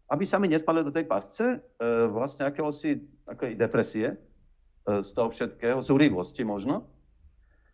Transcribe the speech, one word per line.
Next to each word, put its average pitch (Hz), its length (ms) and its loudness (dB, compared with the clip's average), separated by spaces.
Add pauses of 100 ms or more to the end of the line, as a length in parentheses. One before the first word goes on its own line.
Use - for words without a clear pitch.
aby 156 180 0
sami 196 240 2
nespadli 160 320 2
do 143 80 -2
tej 156 160 -2
pasce, - 560 -2
eh, 117 460 0
vlastne 135 400 -2
akéhosi, 147 560 -2 (240)
akej 120 260 -6
depresie, 110 640 0
eh, - 840 -6
z - 80 -10
toho 117 180 2
všetkého, 117 480 -2
zúrivosti 131 640 2
možno. 110 460 -4 (840)